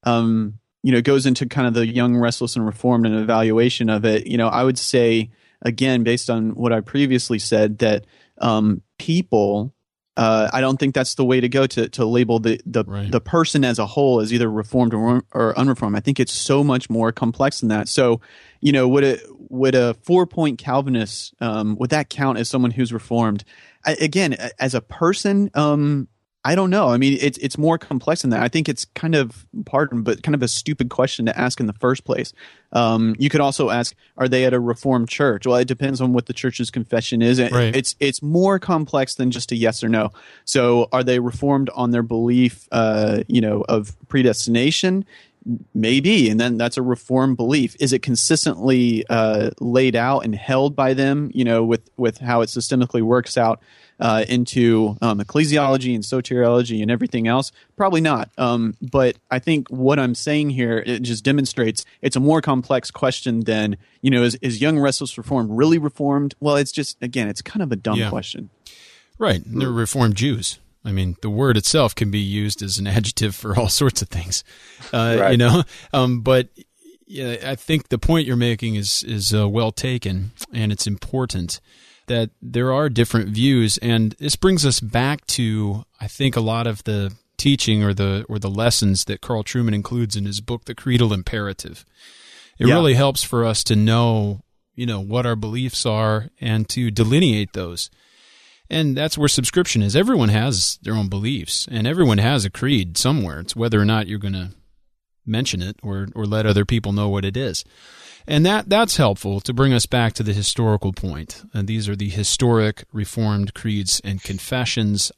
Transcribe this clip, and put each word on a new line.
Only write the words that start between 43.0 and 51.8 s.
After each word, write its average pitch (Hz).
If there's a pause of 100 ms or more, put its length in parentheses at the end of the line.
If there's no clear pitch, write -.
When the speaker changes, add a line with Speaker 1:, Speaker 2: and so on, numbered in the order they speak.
Speaker 1:
you 123
know, 107
of 104 (120)
predestination? 135 (680)
Maybe, 135
and 107
then 120
that's 120
a 131
reformed 127
belief. 123
Is 131
it 131
consistently, 120
uh, 110 (100)
laid 123
out 127
and 113
held 135
by 135
them, 139
you 127
know, 113
with, 113 (100)